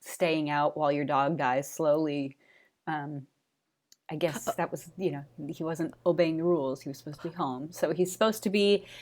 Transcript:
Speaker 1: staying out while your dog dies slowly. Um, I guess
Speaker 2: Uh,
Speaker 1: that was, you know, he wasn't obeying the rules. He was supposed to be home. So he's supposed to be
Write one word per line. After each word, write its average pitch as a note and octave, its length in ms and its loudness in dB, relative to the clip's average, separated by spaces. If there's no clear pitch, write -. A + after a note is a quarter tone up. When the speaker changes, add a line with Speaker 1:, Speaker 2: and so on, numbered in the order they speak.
Speaker 1:
staying D#3+ 500 0
out D3 260 2
while D3+ 140 2
your D3 140 2
dog C#3+ 340 2
dies C3+ 340 0
slowly. D3 640 0
Um, D3 340 -6
I D#3+ 60 -6
guess D3+ 320 -2
Speaker 2:
Uh, - 80 -2
Speaker 1:
that E3 160 -2
was, - 240 -12
you F3+ 160 0
know, C#3+ 100 -8
he E3 140 -8
wasn't D#3+ 320 -4
obeying E3 340 4
the E3 60 0
rules. C#3 360 2
He - 80 -10
was C#3 100 -10
supposed - 240 -14
to E3+ 60 -6
be D#3+ 80 -10
home. C#3 340 -4
So D3+ 220 0
he's F3+ 180 2
supposed A3 340 2
to G#3 60 2
be G3+ 340 4